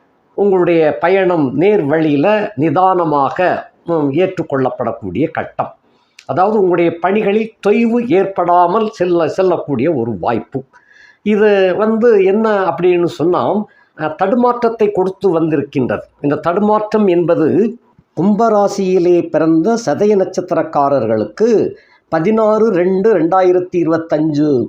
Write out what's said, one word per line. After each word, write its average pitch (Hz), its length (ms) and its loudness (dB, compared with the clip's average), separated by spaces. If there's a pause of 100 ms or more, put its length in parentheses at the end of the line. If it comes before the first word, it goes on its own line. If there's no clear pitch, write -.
(340)
உங்களுடைய 175 640 2
பயணம் 180 560 0
நேர் 180 300 2
வழியில 160 720 0
நிதானமாக, 160 1120 0 (160)
ம், 156 260 -2
ஏற்றுக்கொள்ளப்படக்கூடிய 131 1200 -4
கட்டம். - 440 -8 (520)
அதாவது 190 300 0
உங்களுடைய 175 420 0
பணிகளில் 202 560 -2 (140)
தொய்வு 233 400 0
ஏற்படாமல் 190 800 0
செல்ல, 170 400 -2
செல்லக்கூடிய 160 640 -2
ஒரு 117 260 -4
வாய்ப்பு. 113 440 -4 (580)
இது 202 540 2
வந்து 220 480 2
என்ன 214 260 2
அப்படின்னு 180 540 0
சொன்னா, 160 380 -2 (540)
அஹ், 151 260 -6
தடுமாற்றத்தை 233 680 0
கொடுத்து 185 480 0
வந்திருக்கின்றது. 139 640 -2 (180)
இந்த 143 160 -2
தடுமாற்றம் 208 720 0
என்பது 170 720 0 (420)
கும்பராசியிலே 190 1080 2
பிறந்த 160 480 0
சதய 208 400 0
நட்சத்திரக்காரர்களுக்கு 151 1600 0 (340)
பதினாறு 214 640 2
ரெண்டு 190 480 0
ரெண்டாயிரத்தி 180 580 2
இருபத்தஞ்சு 156 920 0